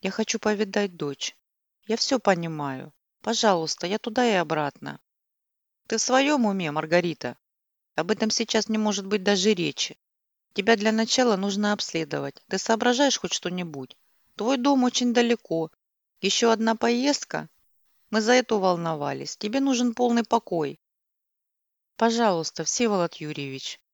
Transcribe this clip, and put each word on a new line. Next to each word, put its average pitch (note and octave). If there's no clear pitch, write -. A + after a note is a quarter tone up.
Я F#3+
хочу A3
повидать G3+
дочь. D3
Я A3
все C4
понимаю. D#3
Пожалуйста, F#3+
я G3+
туда B3
и A3+
обратно». D#3
«Ты A3+
в G#3+
своем C4+
уме, F#3+
Маргарита? D#3
Об E3+
этом A3
сейчас A3
не A3
может G3+
быть G3
даже G3+
речи. E3
Тебя G#3+
для G#3+
начала A3+
нужно G3+
обследовать. D3+
Ты F#3+
соображаешь A#3+
хоть -
что-нибудь? E3+
Твой A#3+
дом C4
очень B3
далеко. A3
Еще A3+
одна A3
поездка? A#3+
Мы G#3+
за A3
эту A#3+
волновались. D#3+
Тебе G#3+
нужен B3
полный A#3
покой». E3
«Пожалуйста, A3
Всеволод G3
Юрьевич». C#3+